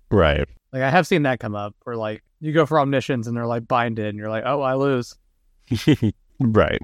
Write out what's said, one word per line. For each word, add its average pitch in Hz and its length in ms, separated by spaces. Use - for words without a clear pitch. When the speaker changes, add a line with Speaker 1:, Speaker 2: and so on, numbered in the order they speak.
Speaker 1:
Right. 73 360
Speaker 2:
Like, 131 120
I 135 60
have 175 180
seen 165 160
that 131 160
come 107 160
up, 104 280
where, 120 120
like, 110 280
you 156 140
go 156 120
for 156 140
Omniscience, 135 480
and 120 80
they're, 117 120
like, 117 200
binded, 117 400
and 104 100
you're 107 120
like, 110 160
"Oh, 143 160
I 131 140
lose." 135 400
Speaker 1:
<laughs> 117 440
Right, 107 400